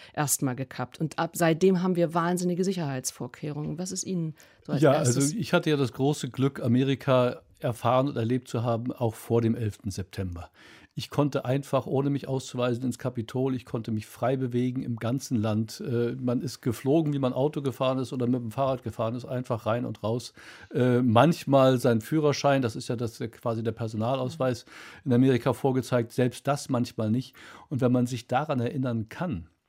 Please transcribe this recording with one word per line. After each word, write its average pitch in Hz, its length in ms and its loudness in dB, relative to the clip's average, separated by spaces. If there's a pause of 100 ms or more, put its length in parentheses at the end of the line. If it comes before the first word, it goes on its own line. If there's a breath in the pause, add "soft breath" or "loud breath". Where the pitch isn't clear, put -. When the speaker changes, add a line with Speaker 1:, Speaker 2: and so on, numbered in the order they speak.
(140 loud breath)
Speaker 1:
erstmal 135 420 -2
gekappt. 127 420 -8
Und 160 220 -4
ab 165 160 -4
seitdem 175 440 4
haben 185 140 0
wir 165 180 0
wahnsinnige 175 520 0
Sicherheitsvorkehrungen. 151 1120 -6
Was 185 140 -8
ist 190 100 -6
Ihnen 165 320 -4 (320 soft breath)
so 147 60 -8
als 139 100 0
Speaker 2:
Ja, 139 120 8
Speaker 1:
erstes? 123 220 2
Speaker 2:
also 139 200 2
ich 202 160 -4
hatte 160 180 2
ja 151 60 4
das 135 160 2
große 143 360 0
Glück, 131 300 0
Amerika 127 840 2 (200)
erfahren 127 480 2
und 139 80 -6
erlebt 120 320 -2
zu 117 160 -4
haben, 120 260 -2
auch 113 240 -2
vor 117 280 0
dem 113 120 2
elften 107 380 -6
September. 90 580 -8 (460 loud breath)
Ich 123 120 -8
konnte 143 360 0
einfach, 131 420 0
ohne 139 240 0
mich 139 180 -4
auszuweisen, 127 560 -2
ins 123 140 -4
Kapitol. 127 560 -4
Ich 123 100 -8
konnte 120 280 -6
mich 107 140 -4
frei 131 300 -2
bewegen 127 460 -2
im 117 140 -6
ganzen 120 440 -2
Land. 110 400 0
Äh, 120 400 -2
man 127 220 -2
ist 135 200 -8
geflogen, 147 500 0
wie 139 80 -2
man 127 120 0
Auto 143 300 -2
gefahren 131 360 0
ist 127 140 -6
oder 127 140 -2
mit 123 140 0
dem 117 100 -8
Fahrrad 135 320 -2
gefahren 113 320 -4
ist, 123 100 -10
einfach 123 420 -6
rein 120 200 0
und 113 160 -10
raus. 113 320 -4 (400 loud breath)
Äh, 123 260 4
manchmal 131 760 6
sein 120 220 4
Führerschein, 143 600 2
das 117 160 -2
ist 127 120 -10
ja 123 80 -2
das, 113 240 -4
äh, 120 80 -6
quasi 113 340 -4
der 113 100 -2
Personalausweis 120 960 -2 (380 loud breath)
in 131 80 2
Amerika 127 400 6
vorgezeigt, 123 600 0
selbst 123 360 0
das 143 200 -2
manchmal 117 420 0
nicht. 123 240 -2 (360 loud breath)
Und 131 100 -2
wenn 123 120 4
man 123 140 2
sich 120 200 -6
daran 139 340 0
erinnern 120 480 -2
kann, 123 380 -6 (220)